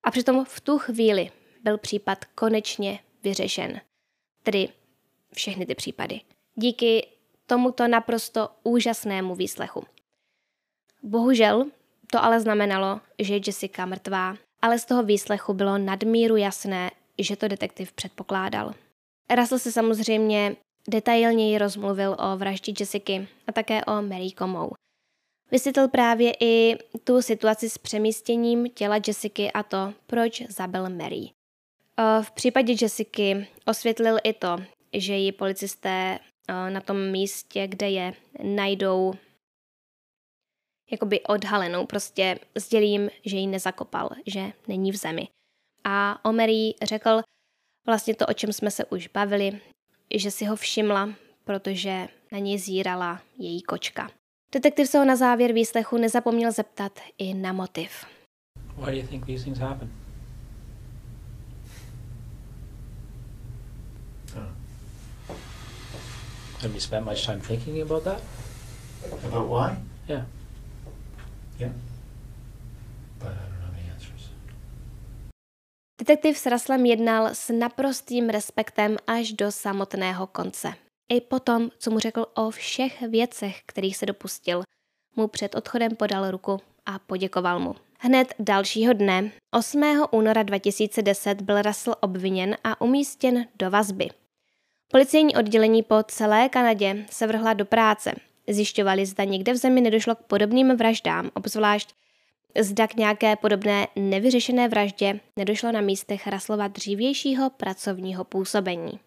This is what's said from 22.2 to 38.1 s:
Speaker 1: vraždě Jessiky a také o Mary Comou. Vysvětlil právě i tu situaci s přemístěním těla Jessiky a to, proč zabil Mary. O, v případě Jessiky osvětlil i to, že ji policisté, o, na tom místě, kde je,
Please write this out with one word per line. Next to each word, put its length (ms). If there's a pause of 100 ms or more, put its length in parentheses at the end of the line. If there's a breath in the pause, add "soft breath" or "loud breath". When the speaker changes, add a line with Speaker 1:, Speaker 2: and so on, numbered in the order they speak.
Speaker 1:
vraždě 420
Jessiky 480 (200)
a 40
také 340
o 160
Mary 360
Comou. 340 (800)
Vysvětlil 360
právě 520
i 380 (260)
tu 180
situaci 480
s 80
přemístěním 920
těla 380
Jessiky 440
a 120
to, 300 (140)
proč 420
zabil 400
Mary. 360
O, 1000
v 80
případě 500
Jessiky 680 (180)
osvětlil 580
i 100
to, 240 (360)
že 200
ji 180
policisté, 880 (300)
o, 200
na 120
tom 300
místě, 560
kde 220
je, 240 (300)